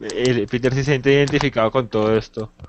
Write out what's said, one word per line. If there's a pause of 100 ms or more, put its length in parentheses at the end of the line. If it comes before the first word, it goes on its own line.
el
Peter
sí
se
siente
identificado
con
todo
esto. (180)